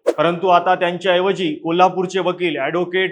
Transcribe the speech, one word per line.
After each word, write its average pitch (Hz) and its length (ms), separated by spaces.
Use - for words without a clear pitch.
परंतु 175 300
आता 180 280
त्यांच्याऐवजी 180 800
कोल्हापूरचे 180 640
वकील 175 380
ॲडव्होकेट 175 540